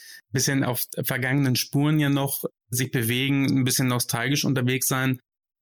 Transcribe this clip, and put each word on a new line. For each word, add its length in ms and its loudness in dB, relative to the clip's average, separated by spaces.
bisschen 320 2
auf 200 -2
vergangenen 520 0
Spuren 420 2
ja 120 2
noch 340 -2
sich 220 -4
bewegen, 560 0
ein 180 2
bisschen 240 0
nostalgisch 560 0
unterwegs 420 0
sein, 320 0